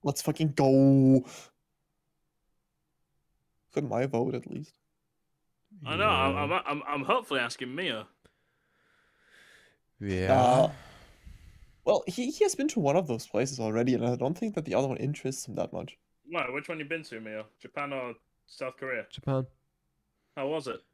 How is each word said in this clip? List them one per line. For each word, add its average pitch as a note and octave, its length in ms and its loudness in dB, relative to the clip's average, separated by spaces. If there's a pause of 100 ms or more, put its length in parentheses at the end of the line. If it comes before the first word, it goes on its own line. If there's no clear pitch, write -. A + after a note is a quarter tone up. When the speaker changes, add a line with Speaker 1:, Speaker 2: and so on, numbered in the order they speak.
Speaker 1:
Let's - 200 -2
fucking D#3 340 0
go. C3+ 680 8 (2500)
Got D3 100 -2
my A#2+ 220 -2
vote, B2+ 280 -2
at - 160 -10
least. - 220 -12 (1120)
Speaker 2:
I D3+ 100 -4
know, G3+ 120 2
I'm, C#3 260 4
Speaker 3:
Yeah. C#3+ 80 -2
Speaker 2:
I'm, D#3+ 240 0
I'm, C#3+ 200 -4
I'm C#3+ 180 -4
hopefully G#3+ 340 0
asking B2 360 -6
Mia. C3+ 320 -6 (1900)
Speaker 3:
Yeah. F#2+ 340 0
Speaker 1:
Uh, B2+ 360 4 (1120)
well, - 240 2
he, B3 240 -4
he G#4 120 2
has G4 120 0
been C#4 120 -2
to A#3+ 120 -2
one C#3+ 160 4
of F3+ 100 2
those A#2 220 -4
places C3 320 -2
already, A2+ 340 2
and A#2 100 0
I B2 120 0
don't B2+ 200 -2
think A3 200 -6
that D#3 80 -4
the G#2 100 -6
other C3+ 140 2
one C3 80 -4
interests C3+ 500 -6
him G#2 80 -12
that - 180 -4
much. - 240 -10 (320)
Speaker 2:
Why? D#3 220 -4
Which C#3+ 180 -8
one D#3+ 120 -8
you D3 60 -8
been D#3+ 180 -8
to, A2+ 160 -14
Mia? G#2+ 240 -10 (160)
Japan C#3+ 320 -10
or B2+ 220 -8 (320)
South - 320 -10
Korea? B2+ 320 -8
Speaker 3:
Japan. C3 360 -4 (920)
Speaker 2:
How C#3 120 -6
was D3+ 180 -4
it? - 140 -8 (140)